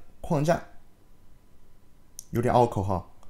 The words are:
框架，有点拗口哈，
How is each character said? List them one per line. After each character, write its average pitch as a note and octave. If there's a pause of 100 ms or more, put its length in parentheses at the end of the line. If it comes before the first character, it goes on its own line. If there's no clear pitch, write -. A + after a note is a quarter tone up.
(200)
框 D3
架， E3 (1700)
有 A#2
点 A#2+
拗 A#2+
口 G#2
哈， F#2 (220)